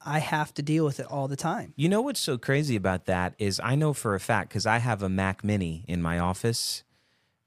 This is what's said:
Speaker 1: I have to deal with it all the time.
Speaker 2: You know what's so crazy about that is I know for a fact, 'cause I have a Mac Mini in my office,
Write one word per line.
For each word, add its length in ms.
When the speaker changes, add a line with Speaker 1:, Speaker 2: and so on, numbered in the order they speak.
Speaker 1:
I 140
have 360
to 80
deal 220
with 160
it 60
all 220
the 80
time. 400
Speaker 2:
You 120
know 140
what's 180
so 180
crazy 380
about 300
that 320
is 260
I 100
know 200
for 200
a 60
fact, 320
'cause 140
I 120
have 240
a 60
Mac 340
Mini 460
in 140
my 160
office, 640